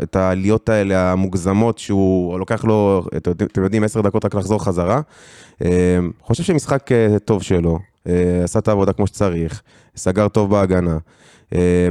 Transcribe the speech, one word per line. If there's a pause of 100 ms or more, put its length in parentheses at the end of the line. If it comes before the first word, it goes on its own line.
את
העליות
האלה
המוגזמות,
שהוא
לוקח
לו, (140)
אתם,
אתם
יודעים,
עשר
דקות
רק
לחזור
חזרה. (640)
אה, (520)
חושב
שמשחק,
אה,
טוב
שלו, (280)
אה,
עשה
את
העבודה
כמו
שצריך, (340)
סגר
טוב
בהגנה. (580)
אה,